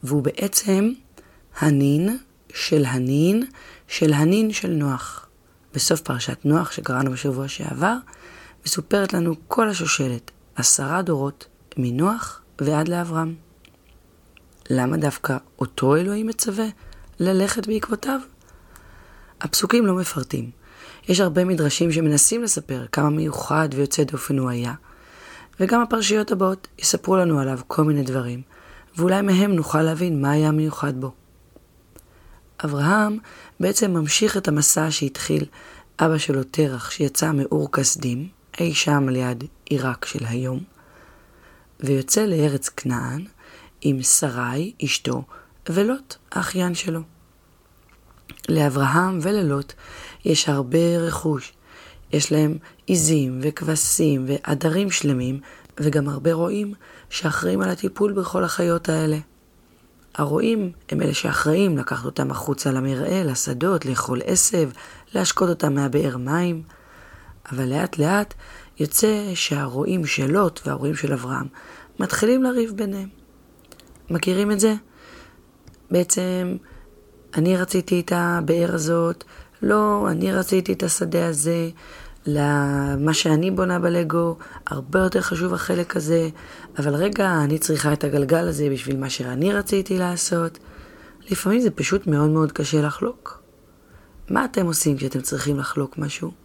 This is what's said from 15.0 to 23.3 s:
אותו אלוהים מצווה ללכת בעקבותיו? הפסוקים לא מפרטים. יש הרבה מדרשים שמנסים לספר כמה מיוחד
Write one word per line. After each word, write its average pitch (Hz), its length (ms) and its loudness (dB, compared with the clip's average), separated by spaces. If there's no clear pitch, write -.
אותו 135 360 2
אלוהים 202 320 0
מצווה 220 380 -4
ללכת 190 480 2
בעקבותיו? 226 520 -2
הפסוקים 220 440 2
לא 185 100 4
מפרטים. 135 560 -6
יש 185 120 4
הרבה 180 260 4
מדרשים 170 460 2
שמנסים 156 520 4
לספר 135 480 -4
כמה 147 180 2
מיוחד 156 680 0